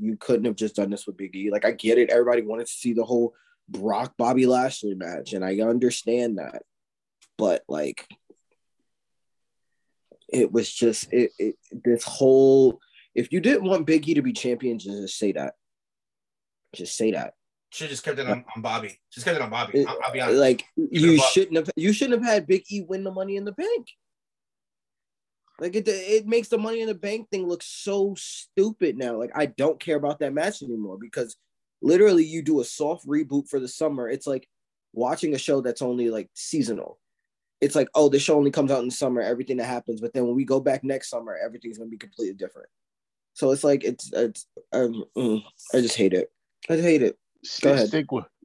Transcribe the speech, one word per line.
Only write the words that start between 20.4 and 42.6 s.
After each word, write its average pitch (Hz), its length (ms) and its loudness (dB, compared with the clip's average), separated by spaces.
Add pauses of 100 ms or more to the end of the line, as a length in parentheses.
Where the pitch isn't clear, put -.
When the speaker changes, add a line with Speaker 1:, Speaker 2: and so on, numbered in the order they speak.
Speaker 2:
Keep 143 180 -2
it 156 80 2
Speaker 1:
you 165 100 8
Speaker 2:
on 160 80 8
Bobby. - 140 6
Speaker 1:
shouldn't 190 240 2
have, 160 200 -2
you 185 160 2
shouldn't 240 300 0
have 240 60 -2
had 202 180 2
Big 185 240 2
E 202 100 -6
win 190 240 -6
the 190 80 -8
Money 196 240 -6
in 196 80 -6
the 208 80 -8
Bank. 381 360 -6 (1700)
Like, 180 140 -4
it, 214 140 -4
it 208 380 2
makes 226 220 0
the 233 80 0
Money 226 260 -2
in 226 40 -4
the 220 80 -4
Bank 202 360 -8
thing 185 160 -4
look 175 160 -4
so 196 540 -2
stupid 190 800 -2
now. 120 220 -4
Like, 117 160 -6
I 151 120 0
don't 143 340 -2
care 160 160 -2
about 147 240 -2
that 139 120 -2
match 175 300 -4
anymore 107 380 -8
because 117 360 -8 (460)
literally 180 420 6
you 160 180 -6
do 151 180 2
a 117 40 0
soft 156 420 -6
reboot 143 420 -2
for 143 120 -2
the 127 80 -6
summer. 135 400 -4
It's 135 180 -6
like 135 220 -4 (440)
watching 147 420 -2
a 131 40 0
show 139 220 0
that's 123 220 -4
only, 123 280 -2
like, 107 240 -6
seasonal. 110 640 -4 (600)
It's 143 140 2
like, 139 200 2
oh, 151 140 8
this 139 140 4
show 156 140 4
only 143 160 4
comes 139 180 2
out 135 100 0
in 123 80 -4
the 123 60 -6
summer, 127 260 -2
everything 123 360 -2
that 120 80 -4
happens. 120 360 -6
But 117 140 -8
then 123 120 0
when 120 100 0
we 135 80 2
go 135 160 2
back 131 240 0
next 135 260 -6
summer, 113 260 -8
everything's 113 400 -10
gonna 113 140 -14
be 113 80 -14
completely 98 380 -10
different. 92 320 -12 (680)